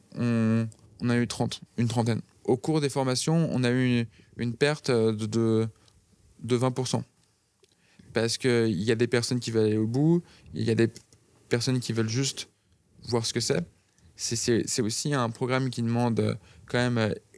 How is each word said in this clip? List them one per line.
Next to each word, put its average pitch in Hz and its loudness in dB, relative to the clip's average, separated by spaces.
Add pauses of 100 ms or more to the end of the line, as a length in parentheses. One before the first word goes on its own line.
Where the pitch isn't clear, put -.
(160)
on, 113 0 (320)
on 123 0
a 120 2
eu 120 0
trente, - -6 (160)
une 117 0
trentaine. 113 0 (220)
Au 127 2
cours 160 -2
des 139 0
formations, 139 0
on 123 0
a 120 2
eu 127 2
une, 117 -2 (320)
une 120 -4
perte 147 0
de, 110 2
de, 110 2 (720)
de 117 -2
vingt 127 0
pour 127 -4
cent. 117 -2 (1080)
Parce 113 0
qu'il 113 2
y 113 0
a 113 2
des 117 2
personnes 120 0
qui 113 -6
veulent 110 2
aller 107 2
au 110 0
bout, 156 2 (300)
il - -4
y 113 0
a 110 2
des 113 4 (600)
personnes 123 0
qui 117 -4
veulent 110 0
juste 135 -4 (540)
voir 117 -2
ce - -4
que 123 -2
c'est. 147 0 (520)
C'est, - -6
c'est, 113 2
c'est - -2
aussi 113 -2
un 120 0
programme 131 -2
qui 120 -4
demande 113 0 (280)
quand 123 -2
même 117 0 (240)